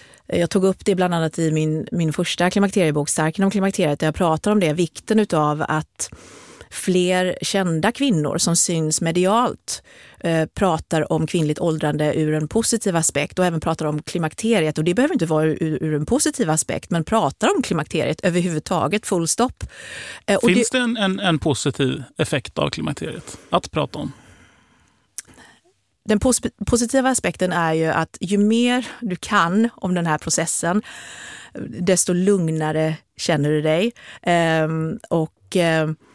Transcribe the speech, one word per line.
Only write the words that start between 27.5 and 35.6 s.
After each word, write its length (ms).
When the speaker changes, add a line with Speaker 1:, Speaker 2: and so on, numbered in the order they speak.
Speaker 1:
är 220
ju 120
att 340
ju 180
mer 480
du 160
kan 580
om 200
den 120
här 120
processen, 640
desto 440
lugnare 840
känner 340
du 120
dig. 300
Ehm, 760
och, 480
ehm, 400